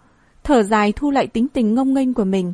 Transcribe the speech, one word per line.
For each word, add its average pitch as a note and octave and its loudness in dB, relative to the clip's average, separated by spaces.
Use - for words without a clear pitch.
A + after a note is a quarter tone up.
thở B3+ 4
dài G#3 2
thu C#4+ -4
lại B3+ 0
tính A#3 -2
tình A3 0
ngông C4 0
nghênh C4 0
của A3+ -2
mình, F#3+ -2